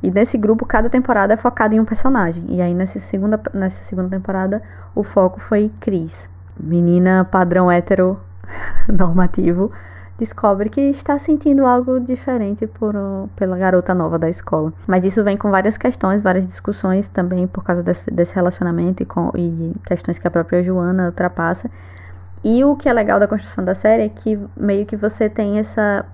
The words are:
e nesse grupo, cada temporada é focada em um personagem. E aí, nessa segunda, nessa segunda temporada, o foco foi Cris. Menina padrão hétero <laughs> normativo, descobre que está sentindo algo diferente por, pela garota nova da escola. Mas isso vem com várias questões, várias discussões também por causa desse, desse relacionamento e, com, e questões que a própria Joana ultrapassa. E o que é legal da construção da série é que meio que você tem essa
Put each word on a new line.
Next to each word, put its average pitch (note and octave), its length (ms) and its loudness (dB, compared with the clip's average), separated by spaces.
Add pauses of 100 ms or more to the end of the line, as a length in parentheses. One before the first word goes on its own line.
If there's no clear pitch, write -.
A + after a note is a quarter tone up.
e G3 80 0
nesse G3+ 260 0
grupo, A3 300 0
cada A3+ 240 2
temporada A3+ 420 2
é A3+ 60 2
focada A3 360 0
em A3 60 4
um A3 60 4
personagem. G3 640 0
E F3+ 100 -2
aí, F3 140 0
nessa F#3+ 240 -2
segunda, G#3 420 -2 (140)
nessa F#3+ 300 -4
segunda F#3 260 -4
temporada, F#3+ 500 -4 (340)
o G#3 80 -2
foco F#3 380 0
foi G#3+ 400 0
Cris. E3 480 -6 (320)
Menina F3 640 4
padrão F3+ 480 2
hétero F#3 480 2 (320)
<laughs> - 340 6
normativo, F#3 880 4 (460)
descobre G#3 500 0
que B3 120 -4
está C#4 360 0
sentindo C#4+ 480 2
algo B3 360 2
diferente A#3+ 680 -4
por, G#3+ 260 -6 (440)
pela F#3 200 -2
garota F#3 380 2
nova E3 240 0
da D#3+ 100 0
escola. D#3+ 440 -4 (120)
Mas F#3 200 2
isso G3 180 0
vem G3+ 140 0
com G#3 120 -2
várias G3 280 2
questões, G#3 440 0
várias F#3+ 260 2
discussões G3 600 -2
também F3+ 380 -2
por F#3 160 -8
causa F3 220 -2
desse, F3+ 260 -2
desse F3 240 -2
relacionamento F3 680 0
e, F#3 60 -4
com, F3 300 -2
e E3 360 -4 (140)
questões F3 320 -4
que - 80 -6
a E3+ 40 0
própria F3 320 0
Joana F3+ 440 0
ultrapassa. F3+ 640 -4 (720)
E A#3 220 4
o C#4+ 100 4
que C#4+ 140 -2
é B3 40 4
legal G#3 280 2
da G3+ 80 4
construção G3+ 360 -6
da F#3 120 0
série A3 260 2
é G#3+ 60 0
que G#3+ 280 -4 (200)
meio G3+ 300 0
que G#3+ 100 -6
você G#3+ 320 -2
tem G#3 320 -2
essa G#3 540 -2